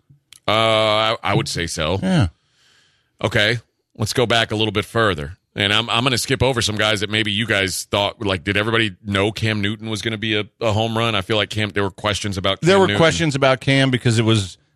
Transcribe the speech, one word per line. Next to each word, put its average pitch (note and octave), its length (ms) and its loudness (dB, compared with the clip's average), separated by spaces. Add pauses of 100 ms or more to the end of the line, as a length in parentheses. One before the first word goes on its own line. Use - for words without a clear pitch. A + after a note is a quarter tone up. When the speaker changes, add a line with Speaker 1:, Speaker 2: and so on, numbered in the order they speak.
(460)
Speaker 1:
Uh, G2 60 0
I, A2 680 2
I G2 120 0
would A2+ 140 0
say F2 180 -4
so. E2 340 -2
Speaker 2:
Yeah. E3+ 280 2 (920)
Speaker 1:
Okay, A2 360 0 (380)
let's A2 160 -4
go B2 140 2
back A2+ 260 0
a A2 40 -4
little G#2+ 160 0
bit G2+ 120 -2
further. F#2 520 -2 (200)
And G#2 160 0
I'm, A2 180 0
I'm A2+ 140 0
gonna C3 140 0
skip - 240 -2
over B2 200 0
some G#2 140 -2
guys G#2+ 240 0
that G2+ 100 -4
maybe G#2+ 200 0
you G#2 160 -2
guys G2 380 0
thought, G2+ 400 -2
like, F#2+ 200 -2
did G2+ 120 0
everybody G#2+ 480 0
know G2+ 280 0
Cam G#2+ 280 -2
Newton G#2+ 300 -6
was G#2+ 120 -6
gonna A2+ 160 -4
be G#2+ 200 -2
a, G#2 60 -4 (180)
a A2+ 100 0
home A2 240 0
run? A2+ 180 0
I G2+ 60 0
feel A2 160 -2
like G2+ 140 0
Cam, G#2+ 200 -4
there G2+ 120 -2
were G2 80 -2
questions G2+ 480 -4
about G2 240 -2
Cam D#3 60 4
Speaker 2:
There G3 100 6
were F#3+ 80 6
Speaker 1:
Newton. G#2 140 0
Speaker 2:
questions D#3+ 340 2
about C3+ 260 2
Cam C3+ 300 2
because A#2+ 280 0
it A#2 60 2
was G#2+ 320 0 (200)